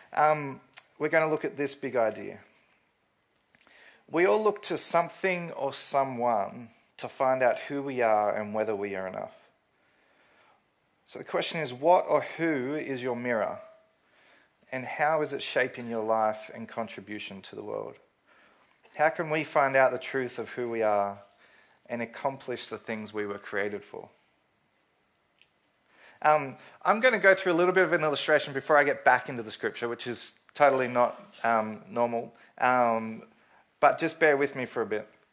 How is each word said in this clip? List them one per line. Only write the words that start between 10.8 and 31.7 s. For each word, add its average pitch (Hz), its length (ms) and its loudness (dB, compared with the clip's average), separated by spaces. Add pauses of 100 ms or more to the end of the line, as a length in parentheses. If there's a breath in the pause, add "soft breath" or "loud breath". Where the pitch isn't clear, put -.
So - 140 -14
the 151 80 -14
question 170 340 -4
is, 127 140 -6
what 165 340 4
or 147 140 2
who 147 520 -4
is 135 280 -6
your 123 140 -2
mirror? 110 440 -2 (1120 soft breath)
And 127 120 -6
how 156 360 0
is 143 120 -2
it 139 100 -8
shaping 127 480 -4
your 113 140 -4
life 110 500 0
and 113 120 -12
contribution 104 760 -10
to - 140 -16
the 104 60 -10
world? 107 340 -8 (1000 soft breath)
How 156 140 4
can 160 180 -4
we 156 160 0
find 135 320 2
out 131 160 6
the 123 60 -4
truth 123 400 -4
of 113 120 -8
who 120 200 -6
we 113 120 -2
are 101 360 2 (680 soft breath)
and 120 140 -8
accomplish 131 640 -8
the 110 120 -10
things 107 340 -8
we 104 140 -4
were 101 120 -8
created 101 460 -6
for? - 240 -16 (2250 soft breath)
Um, 143 340 2 (260 loud breath)
I'm 208 180 2
gonna 240 180 4
go 190 160 8
through 185 180 2
a - 20 2
little 175 200 2
bit 185 100 6
of 160 80 2
an 165 100 2
illustration 147 520 2
before 147 240 4
I 143 60 6
get 139 200 -2
back 127 240 4
into 123 140 -6
the 110 80 -12
scripture, - 380 -6
which 117 180 -8
is 120 260 -6 (220)
totally 135 340 4
not, 123 340 0 (220)
um, 110 440 0